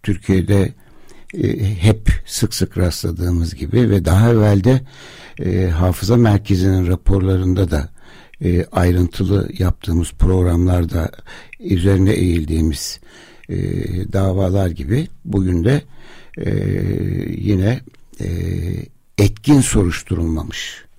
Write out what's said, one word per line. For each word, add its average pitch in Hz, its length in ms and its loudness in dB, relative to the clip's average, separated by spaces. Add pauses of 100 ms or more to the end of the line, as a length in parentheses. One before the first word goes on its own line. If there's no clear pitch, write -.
Türkiye'de, 95 680 0 (600)
e, 107 420 -2
hep 107 500 2
sık - 280 -4
sık - 240 -4
rastladığımız 85 800 -2
gibi 107 340 0
ve 98 160 2
daha 98 260 4
evvel 104 320 4
de, 131 180 4 (580)
e, 92 300 -2
Hafıza 90 480 0
Merkezi'nin 98 720 2
raporlarında 92 840 2
da, 76 180 -2 (520)
e, 87 240 0
ayrıntılı 90 920 0
yaptığımız 87 540 -2
programlarda 87 1000 2 (480)
üzerine 95 520 2
eğildiğimiz, 80 880 -2 (500)
e, 90 60 -8 (580)
davalar 95 560 0
gibi 82 380 -2 (180)
bugün 90 380 0
de, 139 180 2 (560)
e, - 140 -4 (840)
yine, 101 420 0 (420)
e, 92 60 -8 (880)
etkin 107 440 4
soruşturulmamış. 85 1200 -4 (140)